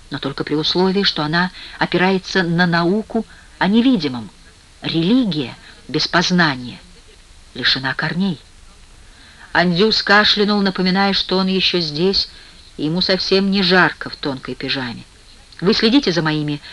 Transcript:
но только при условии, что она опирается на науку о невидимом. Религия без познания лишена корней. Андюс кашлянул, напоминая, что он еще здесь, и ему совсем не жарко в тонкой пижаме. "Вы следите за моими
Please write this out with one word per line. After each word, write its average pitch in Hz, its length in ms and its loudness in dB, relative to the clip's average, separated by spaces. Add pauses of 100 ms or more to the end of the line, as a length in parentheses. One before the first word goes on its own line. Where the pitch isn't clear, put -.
(120)
но 139 80 -8
только - 240 -6
при 147 120 -2
условии, 185 480 0
что 165 200 -2
она 175 280 0 (260)
опирается 185 640 0
на 170 220 2
науку 180 600 0 (340)
о 165 80 2
невидимом. 208 600 2 (520)
Религия 170 720 0 (320)
без 151 200 -4
познания 156 720 0 (760)
лишена 131 400 -2
корней. 156 460 -2 (1120)
Андюс 180 500 2
кашлянул, 208 600 2
напоминая, 190 520 0
что - 240 -2
он 190 100 0
еще 185 320 0
здесь, 170 500 -2 (460)
и - 100 -4
ему 165 140 0
совсем 190 520 0
не 196 120 2
жарко 175 460 2
в - 60 -16
тонкой 131 400 -8
пижаме. 127 480 -6 (580)
"Вы 190 120 2
следите 226 380 2
за 165 100 0
моими 151 380 -2 (140)